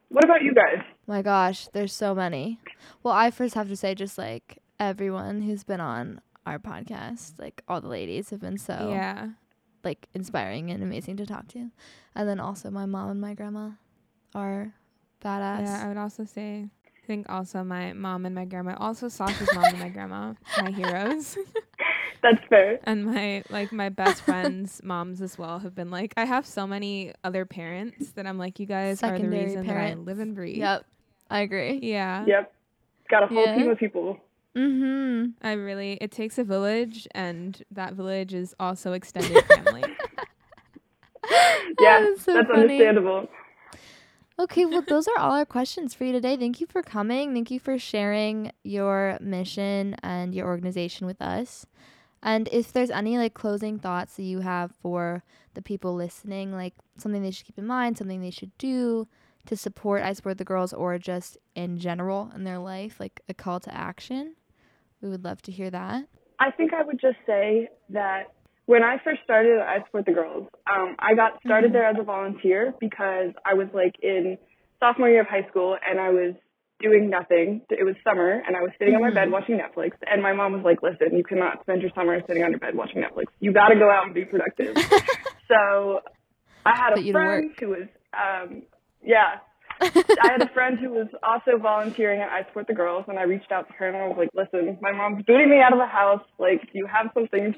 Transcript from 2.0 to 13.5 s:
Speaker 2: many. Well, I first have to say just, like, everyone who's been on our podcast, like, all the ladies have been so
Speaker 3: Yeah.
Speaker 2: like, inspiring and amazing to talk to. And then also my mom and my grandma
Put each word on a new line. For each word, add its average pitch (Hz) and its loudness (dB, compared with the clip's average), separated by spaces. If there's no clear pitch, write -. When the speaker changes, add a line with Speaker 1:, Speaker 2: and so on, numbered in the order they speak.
Speaker 2:
many. 185 -6
Well, 233 0
I 226 4
first 240 -6
have 214 -4
to 196 -8
say 190 -4
just, 196 -10
like, 117 -12
everyone 196 -4
who's 208 -6
been 185 -6
on 123 -8
our 151 -8
podcast, - -14
like, - -18
all 175 -6
the - -14
ladies 98 -10
have 202 -12
been 185 -10
so - -8
Speaker 3:
Yeah. 196 -8
Speaker 2:
like, - -10
inspiring 160 -8
and 180 -8
amazing 185 -10
to 208 -10
talk 208 -14
to. 240 -16
And 208 -6
then 196 -6
also 196 -12
my 196 -8
mom 196 -8
and 202 -8
my 208 -10
grandma 208 -12